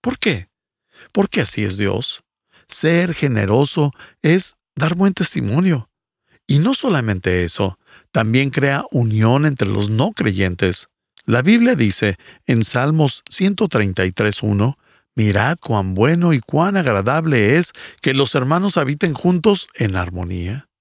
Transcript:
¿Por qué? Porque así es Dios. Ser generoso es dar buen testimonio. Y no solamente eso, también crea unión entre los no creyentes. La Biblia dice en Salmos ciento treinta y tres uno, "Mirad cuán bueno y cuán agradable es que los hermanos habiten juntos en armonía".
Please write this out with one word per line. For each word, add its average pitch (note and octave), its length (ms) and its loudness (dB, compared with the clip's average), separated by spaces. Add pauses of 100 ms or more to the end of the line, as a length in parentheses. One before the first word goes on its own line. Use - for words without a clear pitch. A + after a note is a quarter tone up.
¿Por B3+ 160 -4
qué? A#2 300 -4 (640)
Porque G3 300 0
así G#2+ 240 -2
es F#2+ 100 -4
Dios. G2 480 -4 (460)
Ser E3+ 440 0
generoso C3+ 800 0 (300)
es F3 340 2 (220)
dar D#3+ 180 0
buen F#3+ 180 2
testimonio. D3 760 -2 (580)
Y C#3 120 2
no A#3 140 2
solamente G#2 720 0
eso, F#2+ 340 -4 (360)
también B2+ 360 0
crea C#3 420 -2
unión A#2 540 2
entre C3+ 220 -2
los G2+ 220 -2
no C3 240 0
creyentes. F#2 760 -2 (380)
La A#2 160 2
Biblia A#3 340 4
dice G#2+ 400 0 (300)
en A2+ 180 2
Salmos D3 680 0
ciento G3 380 0
treinta G2 380 0
y F#2 80 -2
tres G#2 280 0
uno, G#2 360 0 (400)
"Mirad A2 420 0
cuán F#2+ 360 -4
bueno E3 360 2
y C#3 80 2
cuán F3 380 0
agradable C3 800 2
es F3 160 0 (280)
que C3+ 120 0
los C3+ 220 0
hermanos E3+ 420 0
habiten D3 360 -2
juntos F3+ 640 0
en G2 220 -2
armonía". F2+ 720 -6 (120)